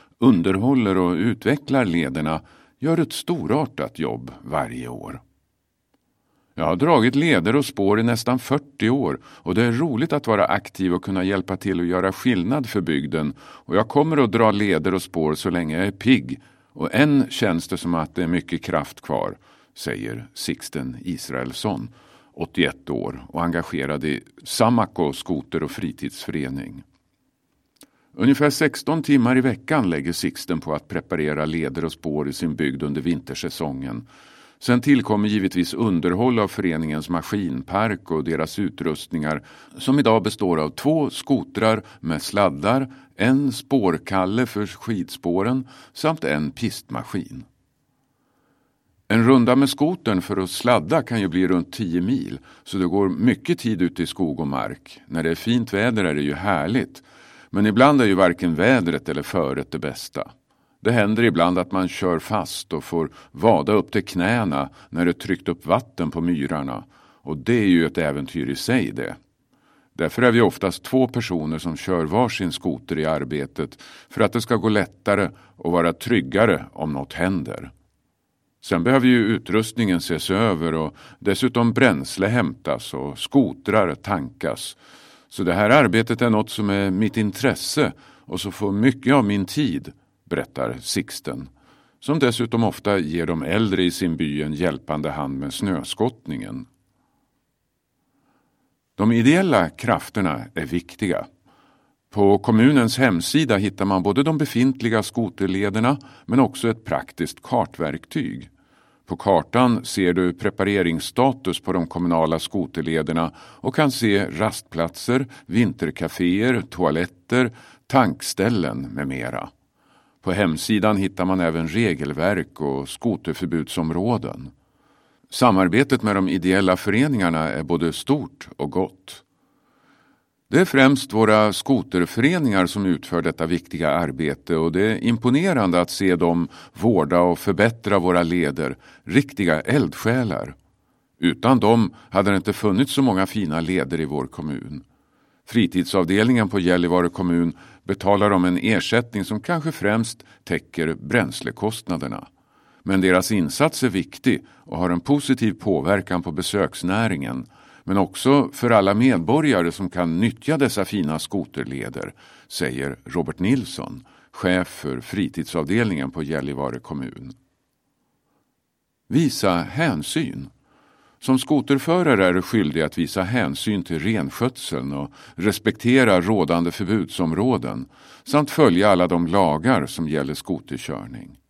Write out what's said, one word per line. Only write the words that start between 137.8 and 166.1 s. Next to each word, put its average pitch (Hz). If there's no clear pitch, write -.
våra 87
leder, 80
riktiga 90
eldsjälar. 107
Utan 110
dem 110
hade 98
det 98
inte 92
funnits 110
så 143
många 95
fina 85
leder 80
i 78
vår 67
kommun. 73
Fritidsavdelningen 98
på 101
Gällivare 87
kommun 85
betalar 101
dem 90
en 90
ersättning 110
som 107
kanske 165
främst 113
täcker 82
bränslekostnaderna. 82
Men 95
deras 92
insats 107
är 123
viktig -
och -
har 90
en 87
positiv 135
påverkan 92
på 87
besöksnäringen, 90
men 98
också 127
för 120
alla 101
medborgare 110
som 92
kan 87
nyttja 117
dessa 117
fina 78
skoterleder, 64
säger 65
Robert 78
Nilsson, 113
chef 90
för 65
fritidsavdelningen 82